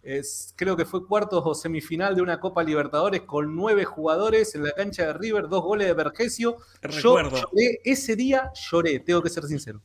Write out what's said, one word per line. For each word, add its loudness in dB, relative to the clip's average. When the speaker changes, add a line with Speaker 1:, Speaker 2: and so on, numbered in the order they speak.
Speaker 1:
Es, -8
creo 0
que 0
fue -6
cuartos 0
o 0
semifinal -4
de 2
una 0
Copa -2
Libertadores 0
con -4
nueve 2
jugadores 2
en -4
la -2
cancha -2
de -2
River, -2
dos 0
goles 0
de 4
Vergesio. -2
Yo 6
Speaker 2:
Recuerdo. 0
Speaker 1:
lloré, 2
ese 0
día 2
lloré, 2
tengo 2
que -2
ser -8
sincero. -8